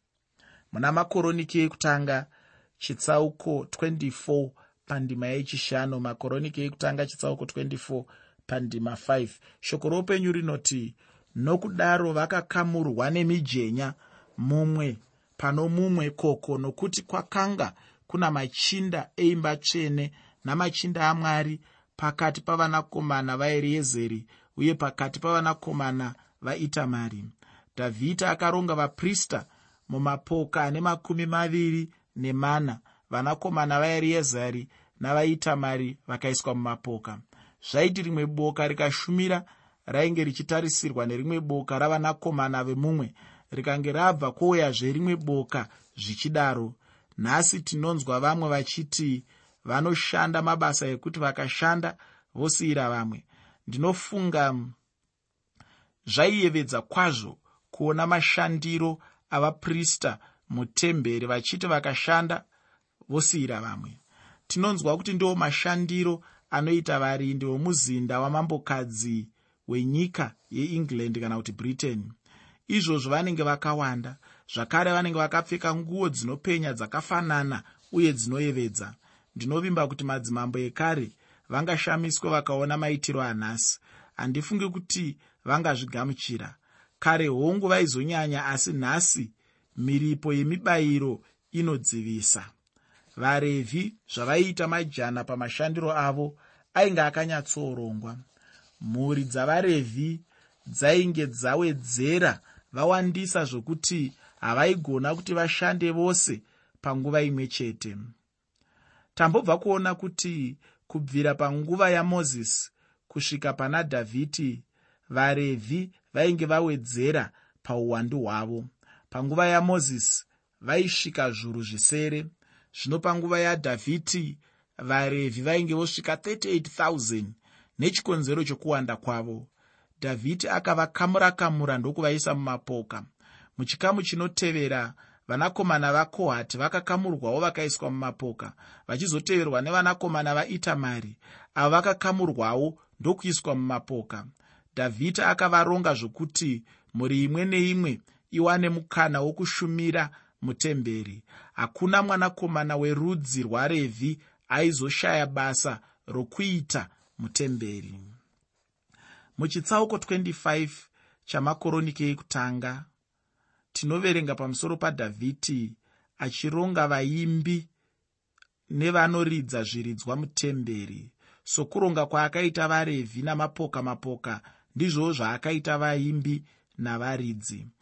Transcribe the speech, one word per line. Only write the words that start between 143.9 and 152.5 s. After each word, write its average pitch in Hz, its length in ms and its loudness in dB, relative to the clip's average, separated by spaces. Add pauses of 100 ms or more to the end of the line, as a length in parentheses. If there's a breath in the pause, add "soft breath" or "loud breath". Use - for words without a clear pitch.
Dhavhidhi 127 460 0
akavaronga 175 720 4
zvokuti 123 720 -4 (300 soft breath)
mhuri 135 300 2
imwe 156 200 0
neimwe 180 560 2 (300 soft breath)
iwane 175 380 4
mukana 160 520 0
wokushumira 165 880 0 (320 loud breath)
mutemberi. 117 800 -2 (300 loud breath)
Hakuna 185 500 2
mwanakomana 180 760 0